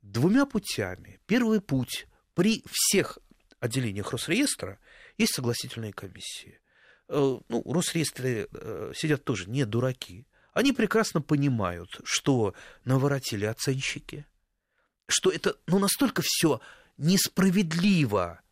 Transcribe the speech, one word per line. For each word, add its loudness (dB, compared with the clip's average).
двумя 2
путями. -6
Первый 2
путь. -4
При 2
всех 0
отделениях -4
Росреестра -2
есть 2
согласительные -4
комиссии. -16
Э, 0
ну, -4
в -8
Росреестре, -2
э, -10
сидят 0
тоже -4
не -2
дураки. -4
Они 2
прекрасно 0
понимают, -2
что 0
наворотили 0
оценщики, -6
что 2
это, -2
ну, 2
настолько 2
всё 2
несправедливо. 2